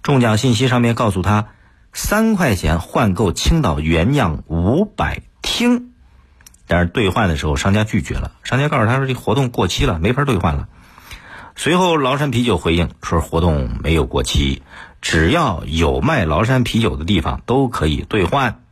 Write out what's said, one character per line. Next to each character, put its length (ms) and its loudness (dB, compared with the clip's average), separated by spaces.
中 180 2
奖 160 2
信 200 2
息 100 0
上 140 2
面 160 2
告 160 0
诉 100 -4
他， 240 0
三 420 0
块 220 2
钱 240 0
换 340 0
购 180 0
青 300 2
岛 160 0
原 320 2
酿 380 0
五 360 0
百 380 -6
听， 500 0
但 140 0
是 60 2
兑 220 0
换 200 0
的 80 0
时 100 -4
候 80 0
商 180 0
家 120 2
拒 180 -2
绝 140 -6
了， 160 -6
商 160 -2
家 100 0
告 120 0
诉 60 2
他 100 2
说 100 0
这 80 -2
活 220 -2
动 120 0
过 200 -2
期 180 0
了， 140 -2
没 120 0
法 120 0
兑 120 0
换 200 0
了。 120 -6
随 220 0
后 200 4
崂 220 0
山 140 -2
啤 100 2
酒 160 2
回 160 0
应 160 0
说 200 -2
活 200 -2
动 400 0
没 140 0
有 120 2
过 180 -2
期， 380 0
只 300 0
要 360 0
有 340 0
卖 260 0
崂 180 2
山 200 2
啤 160 0
酒 160 0
的 80 -8
地 160 2
方 260 -6
都 220 2
可 180 -2
以 160 -2
兑 220 -2
换。 360 -2